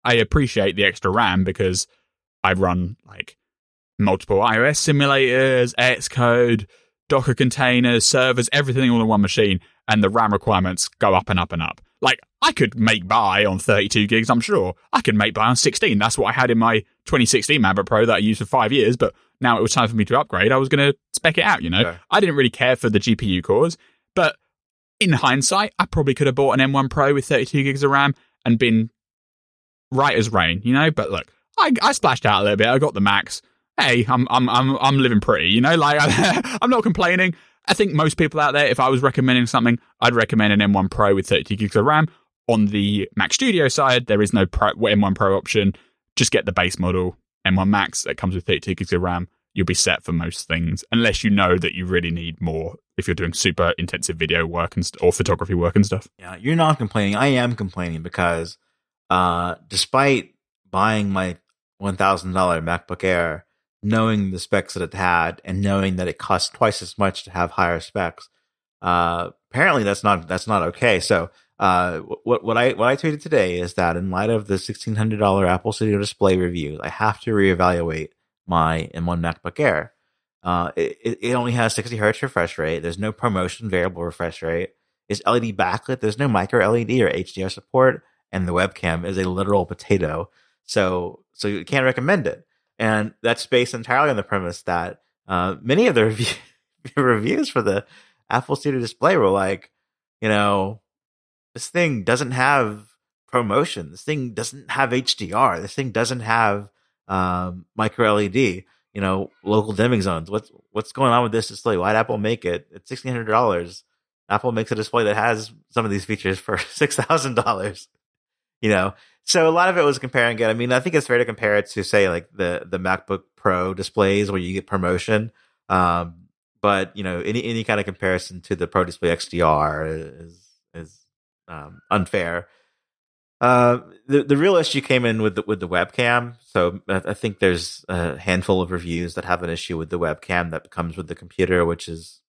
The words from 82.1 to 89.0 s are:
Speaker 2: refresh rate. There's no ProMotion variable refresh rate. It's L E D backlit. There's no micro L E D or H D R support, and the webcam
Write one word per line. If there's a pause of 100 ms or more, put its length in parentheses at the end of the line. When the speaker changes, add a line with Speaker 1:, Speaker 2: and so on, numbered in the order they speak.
Speaker 2:
refresh
rate.
There's
no
ProMotion
variable
refresh
rate. (380)
It's
L
E
D
backlit.
There's
no
micro
L
E
D
or
H
D
R
support, (280)
and
the
webcam